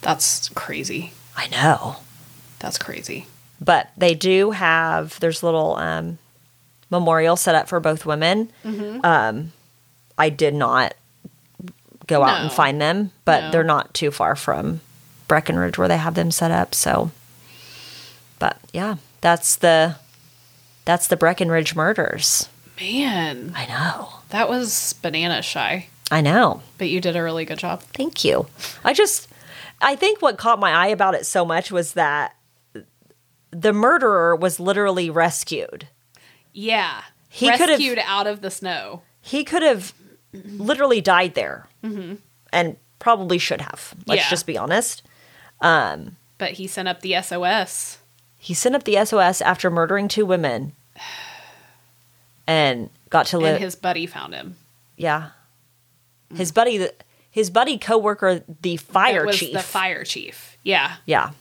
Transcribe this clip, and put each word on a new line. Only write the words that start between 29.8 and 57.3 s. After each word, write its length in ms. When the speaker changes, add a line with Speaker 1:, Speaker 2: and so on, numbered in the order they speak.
Speaker 2:
I 140
think 260
what 160
caught 220
my 120
eye 160
about 260
it 120
so 180
much 260
was 220
that 420
the 220
murderer 640
was 240
literally 500
rescued. 800
Speaker 1:
Yeah. 480
Speaker 2:
He 220
could 180
have 100
Speaker 1:
Rescued 280
out 200
of 140
the 100
snow. 520
Speaker 2:
He 240
could 180
have 300
literally 680
died 320
there 320
Speaker 1:
Mm-hmm. 320
Speaker 2:
and 240
probably 400
should 220
have. 340
Let's 160
Speaker 1:
Yeah. 80
Speaker 2:
just 160
be 120
honest. 440
Um, 560
Speaker 1:
But 140
he 140
sent 220
up 140
the 120
S 160
O 140
S. 540
Speaker 2:
He 160
sent 220
up 100
the 120
S 160
O 60
S 220
after 300
murdering 380
two 180
women 460
and 440
got 160
to 120
live. 180
Speaker 1:
And 80
his 120
buddy 300
found 280
him. 220
Speaker 2:
Yeah. 320
Speaker 1:
Mm. 60
Speaker 2:
His 140
buddy, 360